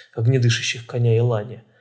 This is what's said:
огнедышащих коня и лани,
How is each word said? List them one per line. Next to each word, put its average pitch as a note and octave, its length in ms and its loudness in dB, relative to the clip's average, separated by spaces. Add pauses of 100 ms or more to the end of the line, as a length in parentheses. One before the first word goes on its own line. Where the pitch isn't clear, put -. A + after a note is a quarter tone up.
(140)
огнедышащих A#2+ 720 0
коня A#2 280 0
и A2+ 60 4
лани, A#2 420 -4 (180)